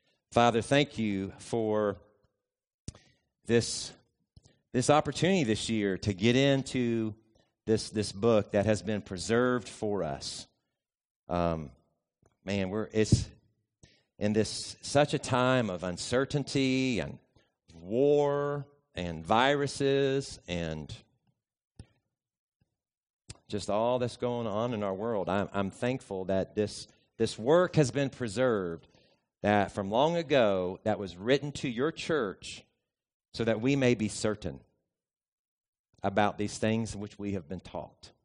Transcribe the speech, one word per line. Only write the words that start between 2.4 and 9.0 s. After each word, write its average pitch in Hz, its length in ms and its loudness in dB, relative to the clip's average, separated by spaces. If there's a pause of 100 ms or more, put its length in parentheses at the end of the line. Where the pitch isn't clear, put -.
this, - 460 0 (800)
this 127 180 2
opportunity 151 540 4
this 107 240 0
year 101 300 0
to 101 140 -2
get 107 220 4
into 127 800 2 (520)
this, 110 240 0
this 107 200 -2
book 107 400 2
that 101 160 2
has 107 160 2
been 104 180 -4